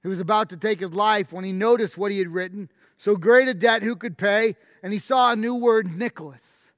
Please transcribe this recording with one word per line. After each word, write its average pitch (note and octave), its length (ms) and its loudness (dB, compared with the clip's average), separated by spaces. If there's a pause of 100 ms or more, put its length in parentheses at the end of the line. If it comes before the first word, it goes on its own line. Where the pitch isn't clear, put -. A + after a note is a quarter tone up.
He F3 40 -8
was F#3+ 120 -6
about G#3+ 300 0
to F3+ 80 -18
take G3+ 220 -4
his F3 140 -8
life G#3 400 0
when F#3 100 -10
he F#3+ 80 -8
noticed G3+ 460 0
what G3+ 140 -4
he G3 80 -4
had F3+ 100 -4
written, F#3 400 -8 (280)
"So G#3 200 0
great A#3+ 300 6
a B3+ 60 -2
debt, A3+ 280 2
who A3+ 140 -2
could F3+ 220 -10
pay?" G#3 380 0 (260)
And F#3+ 120 -6
he G#3 60 -4
saw B3 320 2
a A#3+ 40 0
new A#3 200 -2
word, A3 420 2
"Nicholas." D#3+ 800 -10